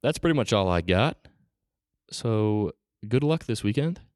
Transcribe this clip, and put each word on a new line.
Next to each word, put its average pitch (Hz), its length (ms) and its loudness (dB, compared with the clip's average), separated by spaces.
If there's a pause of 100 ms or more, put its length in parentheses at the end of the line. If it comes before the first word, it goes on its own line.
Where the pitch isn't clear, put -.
that's 151 160 -2
pretty 165 180 0
much 117 160 0
all 98 160 2
I 87 120 2
got. 92 380 2 (920)
So 107 640 0 (360)
good 131 160 2
luck 160 220 -2
this 110 180 -4
weekend. 143 360 -2 (160)